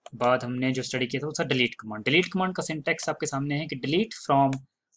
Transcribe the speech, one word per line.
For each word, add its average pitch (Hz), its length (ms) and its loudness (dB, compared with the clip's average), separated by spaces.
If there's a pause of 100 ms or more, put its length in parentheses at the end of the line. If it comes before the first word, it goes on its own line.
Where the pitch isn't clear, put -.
(160)
बाद 123 280 4
हमने 127 280 0
जो 127 120 -2
स्टडी 127 240 -2
किया 127 140 -4
था 147 60 -4
वो 156 120 -6
था 170 40 0
डिलीट 127 320 2
कमांड। 107 300 -10
डिलीट 160 280 4
कमांड 185 220 0
का 170 80 -2
सिंटैक्स 160 460 -2
आपके 151 160 -4
सामने 143 320 -2
है 156 100 -2
कि 147 80 -6
delete 147 460 0
from 139 340 4 (420)